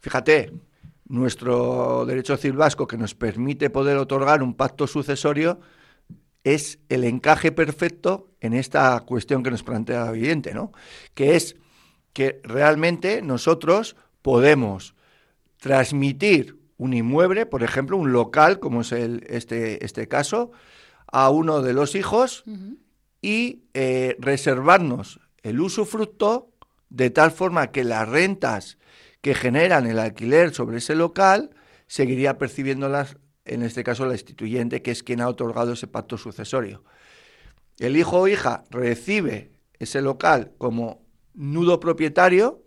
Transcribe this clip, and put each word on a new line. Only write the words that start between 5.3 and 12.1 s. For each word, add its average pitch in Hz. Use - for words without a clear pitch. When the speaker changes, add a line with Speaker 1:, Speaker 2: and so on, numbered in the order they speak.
Speaker 1:
es 151
el 127
encaje 135
perfecto 170
en 113
esta 127
cuestión 127
que 123
nos 120
plantea 120
la 117
oyente, 139
¿no? -
Que 139
es 160